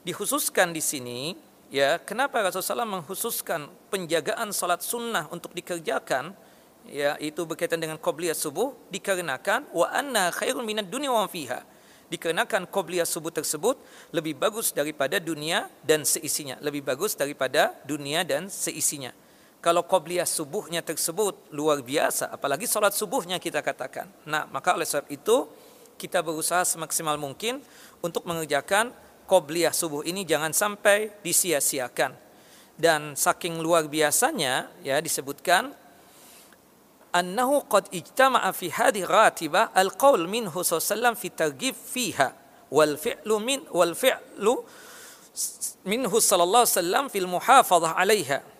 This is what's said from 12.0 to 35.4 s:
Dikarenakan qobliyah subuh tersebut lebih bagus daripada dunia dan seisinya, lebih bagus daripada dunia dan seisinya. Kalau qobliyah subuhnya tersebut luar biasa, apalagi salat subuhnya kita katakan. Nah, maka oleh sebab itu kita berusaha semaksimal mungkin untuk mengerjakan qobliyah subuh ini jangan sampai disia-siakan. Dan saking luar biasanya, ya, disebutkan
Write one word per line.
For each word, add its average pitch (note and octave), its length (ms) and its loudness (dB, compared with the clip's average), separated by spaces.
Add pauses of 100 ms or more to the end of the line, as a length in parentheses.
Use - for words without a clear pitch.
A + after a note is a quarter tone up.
Dikarenakan F3+ 560 -2
qobliyah F3 400 -2
subuh E3 240 -6
tersebut D#3+ 480 -2 (320)
lebih D#3 240 -4
bagus G#3 400 -2
daripada D3+ 480 -2
dunia D#3+ 480 -4 (160)
dan D#3 160 6
seisinya, C#3 560 -4
lebih C#3+ 240 -6
bagus C#3 320 -2
daripada C#3+ 560 0 (160)
dunia D3 400 -2
dan D#3 240 -2
seisinya. C#3+ 640 -6 (460)
Kalau E3+ 260 2
qobliyah E3+ 400 0
subuhnya D3+ 540 -4
tersebut E3+ 720 -4
luar D3 300 0
biasa, - 480 -2
apalagi D3 340 -4
salat G#3 320 2
subuhnya F#3 400 -2
kita D#3 240 -4
katakan. - 480 -6 (160)
Nah, D3+ 240 -4
maka C#3 220 0
oleh E3 160 0
sebab C#3+ 180 -2
itu G#3 400 0 (540)
kita F3+ 240 -2
berusaha E3 420 0
semaksimal D#3+ 540 -2
mungkin G#3 400 -6 (400)
untuk - 240 -4
mengerjakan E3+ 680 0 (380)
qobliyah E3 420 4
subuh D3 320 -2
ini F3+ 240 -4
jangan D#3 240 2
sampai G#3 720 2
disia-siakan. C#3+ 920 0 (580)
Dan D3+ 400 2
saking E3 460 0
luar E3 260 4
biasanya, D3+ 920 0
ya, C#3 180 0
disebutkan E3 720 0 (1400)